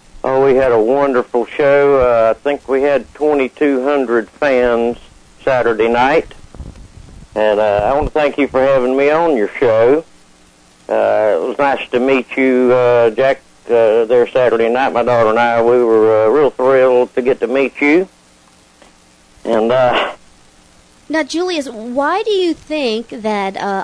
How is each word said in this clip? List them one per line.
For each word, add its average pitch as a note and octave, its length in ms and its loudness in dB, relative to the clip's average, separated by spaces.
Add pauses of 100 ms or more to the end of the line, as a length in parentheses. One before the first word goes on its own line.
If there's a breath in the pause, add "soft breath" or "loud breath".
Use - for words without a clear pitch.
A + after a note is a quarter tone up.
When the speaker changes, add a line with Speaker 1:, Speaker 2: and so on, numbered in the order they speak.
(240)
Speaker 1:
Oh, C3+ 200 0
we C3+ 120 4
had C3 160 2
a A2+ 100 2
wonderful B2 640 0
show. C#3+ 540 2
Uh, A#2 320 2
I - 100 -4
think C#3+ 260 -6
we C3 140 -2
had C#3 320 -2
twenty-two C#3+ 720 -2
hundred B2 480 -2
fans A#2+ 680 -2 (460)
Saturday A#2 460 0
night. B2+ 440 0 (1000)
And, G#2+ 240 0
uh, G#2 240 0
I A#2 100 -2
want C#3+ 140 -2
to C3 40 -8
thank D3 280 -2
you C#3 80 0
for C3 140 -2
having C3 360 0
me C#3+ 140 2
on D#3+ 260 0
your G#2 120 -2
show. A#2+ 540 2 (880)
Uh, G#2+ 500 0
it F#2 80 -4
was B2 120 -6
nice C#3 320 -2
to B2+ 80 -2
meet C3 360 -2
you, B2+ 380 0
uh, A#2+ 380 2
Jack, C3+ 300 -2 (260)
uh, A2+ 380 2
there B2 220 2
Saturday A#2 420 0
night. B2 220 0
My A#2+ 120 -2
daughter A#2 260 2
and A2 80 0
I, A#2 240 0
we A#2+ 220 2
were, A2 420 2
uh, A2 40 2
real C#3 200 2
thrilled B2+ 640 2
to C3 80 -2
get B2 200 -2
to A#2+ 60 -2
meet B2+ 320 -4
you. D#3+ 280 2 (1400)
And, A2+ 260 0
uh, B2 440 0 (920)
Speaker 2:
Now, D#4 120 -2
Julius, D#4+ 480 -6
why C4+ 540 -4
do A4 80 -4
you F4+ 220 -2
think B3 560 -6
that, G#3 480 -6
uh, G3 260 -6